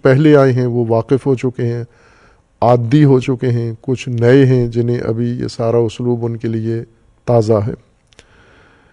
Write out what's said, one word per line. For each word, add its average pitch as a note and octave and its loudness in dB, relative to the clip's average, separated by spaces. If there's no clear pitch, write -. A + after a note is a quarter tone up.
پہلے D3 4
آئے C3+ 4
ہیں، B2 -2
وہ A#2+ -2
واقف A2+ -2
ہو C3+ 0
چکے B2 -6
ہیں، A#2+ -6
عادی A#2+ 2
ہو C3 4
چکے B2+ -4
ہیں، A#2 -4
کچھ - -6
نئے B2 4
ہیں B2 2
جنہیں A#2+ -2
ابھی A#2+ -4
یہ B2 -6
سارا A#2 -4
اسلوب A#2+ -2
ان A#2 -6
کے A2+ -8
لیے A2+ -4
تازہ A#2 2
ہے۔ B2+ -6